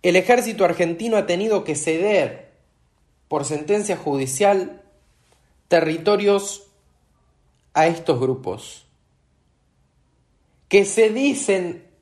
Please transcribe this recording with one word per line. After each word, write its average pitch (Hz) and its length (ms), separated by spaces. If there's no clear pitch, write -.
El 180 140
ejército 220 480
argentino 175 540
ha 196 80
tenido 196 400
que 151 100
ceder, 165 760
por 147 160
sentencia 170 540
judicial, 156 840
territorios 196 1000
a 160 140
estos 165 340
grupos, 127 640
que 196 160
se 220 240
dicen 208 760